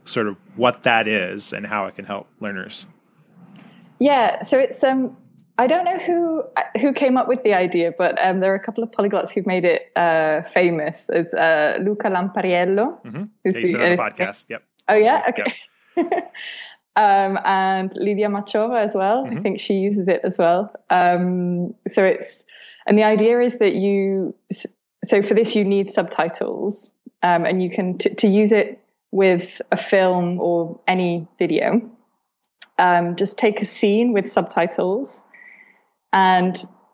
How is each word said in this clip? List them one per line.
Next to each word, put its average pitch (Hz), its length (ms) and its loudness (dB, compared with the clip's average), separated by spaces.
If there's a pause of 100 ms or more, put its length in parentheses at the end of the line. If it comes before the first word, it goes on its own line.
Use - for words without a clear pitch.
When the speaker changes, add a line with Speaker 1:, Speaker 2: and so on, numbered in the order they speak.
Speaker 1:
sort 110 220 -4
of 98 80 -8 (200)
what 123 280 0
that 113 240 2
is 101 460 -4
and 101 140 -10
how 101 180 -4
it 92 100 -12
can 98 100 -16
help 101 220 -10 (120)
learners? 98 480 -10 (1120)
Speaker 2:
Yeah, 254 420 2
so 254 160 0
it's, 262 260 0
um, 262 320 0 (420)
I 254 100 2
don't 349 180 2
know 359 140 -2
who, 339 440 -2 (380)
who 277 120 2
came 262 240 0
up 247 100 0
with 254 160 -2
the 208 100 4
idea, 175 440 0
but, 180 280 0
um, 185 140 0
there 190 120 2
are 190 40 0
a 196 80 -4
couple 220 200 -6
of 233 80 -8
polyglots 202 400 -2
who've 185 140 -4
made 185 200 0
it, - 300 0
uh, 160 480 2
famous. 165 720 -2
It's, 170 200 0
uh, 156 480 2
Luca 208 280 -2
Lampariello, 190 960 0
Speaker 1:
Mm-hmm. 135 180 -10 (200)
Speaker 2:
who's 190 100 2
Speaker 1:
Yeah, 117 60 -4
he's 117 100 0
Speaker 2:
the 117 40 0
Speaker 1:
been 120 80 0 (100)
on 175 60 2
the 120 60 0
Speaker 2:
editor. 104 220 -4
Speaker 1:
podcast. - 240 -12
Yep. 113 140 -12 (240)
Speaker 2:
Oh, 208 80 4
yeah? 233 260 4 (160)
Speaker 1:
Yep. - 100 -4 (500)
Speaker 2:
Okay. 349 300 -2
<laughs> - 60 -20 (600)
Um, 196 500 2
and 190 500 0
Lidia 208 320 -2
Machova 214 560 -2
as 214 100 -4
well. 208 320 0
I 247 40 -8
Speaker 1:
Mm-hmm. 220 140 -6
Speaker 2:
think 196 180 -2
she 202 140 -2
uses 196 340 0
it 175 160 2
as 185 120 -4
well. 180 360 0 (160)
Um, 180 840 0 (200)
so 196 100 4
it's, - 400 -2 (440)
and 208 100 4
the 214 60 4
idea 220 360 4
is 240 200 0
that 202 160 4
you, 196 600 -2 (160)
s-, - 140 -12 (400)
so 202 160 4
for 202 120 0
this, 220 220 2
you 208 80 2
need 196 280 0
subtitles, - 1000 -4 (320)
um, 170 220 2
and 185 180 0
you 175 60 -2
can, 180 300 -4
t-, - 160 0
to - 120 2
use 208 240 4
it - 300 0 (300)
with 185 500 2 (100)
a 196 60 0
film 180 640 0
or 170 480 -2
any 175 360 0 (120)
video, 170 420 0 (1000)
um, 175 360 2
just 196 220 -4
take 214 240 0
a 208 40 -4
scene 220 460 2
with 202 180 0
subtitles, 180 920 -2 (920)
and 185 500 2 (320)